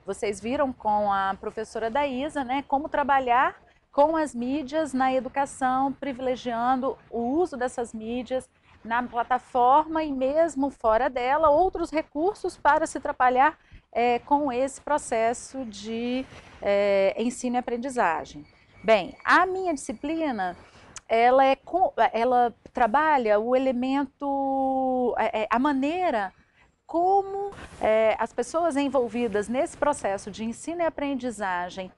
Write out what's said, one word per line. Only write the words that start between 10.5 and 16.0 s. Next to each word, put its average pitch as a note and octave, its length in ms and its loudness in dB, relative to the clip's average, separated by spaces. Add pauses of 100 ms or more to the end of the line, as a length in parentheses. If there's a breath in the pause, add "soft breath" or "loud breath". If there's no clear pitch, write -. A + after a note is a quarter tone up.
fora A#3 380 2
dela, C4+ 420 2
outros E4+ 420 2
recursos D#4+ 640 -2
para D4+ 280 4
se - 140 -6
trabalhar, C4+ 580 2 (360 soft breath)
é, A#3+ 260 2
com C#4+ 320 0
esse C4 300 -4
processo B3+ 840 -2
de, A3+ 600 -6 (340 loud breath)